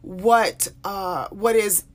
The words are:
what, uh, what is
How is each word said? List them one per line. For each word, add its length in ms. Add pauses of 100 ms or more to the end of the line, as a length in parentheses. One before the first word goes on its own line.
what, 680 (140)
uh, 440
what 280
is 280 (120)